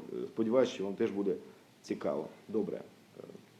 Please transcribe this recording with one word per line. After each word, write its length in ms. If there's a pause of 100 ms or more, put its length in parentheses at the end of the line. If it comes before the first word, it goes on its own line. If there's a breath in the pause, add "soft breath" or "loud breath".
(260)
сподіваюсь, 420
що 160
вам 100
теж 160
буде 240 (480 loud breath)
цікаво. 460 (200)
Добре. 280 (420)
Е, 40 (380)